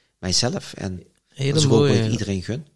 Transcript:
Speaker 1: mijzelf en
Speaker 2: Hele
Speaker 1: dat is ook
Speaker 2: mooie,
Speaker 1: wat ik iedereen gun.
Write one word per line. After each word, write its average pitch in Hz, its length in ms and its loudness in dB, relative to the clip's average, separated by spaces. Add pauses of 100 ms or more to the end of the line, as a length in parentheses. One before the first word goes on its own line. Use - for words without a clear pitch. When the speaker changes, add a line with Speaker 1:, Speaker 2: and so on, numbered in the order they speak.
(200)
Speaker 1:
mijzelf 98 540 -2
en 92 300 -8 (300)
Speaker 2:
Hele 139 200 -2
Speaker 1:
dat 156 80 2
is 151 60 4
ook 135 60 4
Speaker 2:
mooie, 143 240 4
Speaker 1:
wat 113 80 2
ik 110 60 0
iedereen 98 320 -2
gun. 123 220 -8 (100)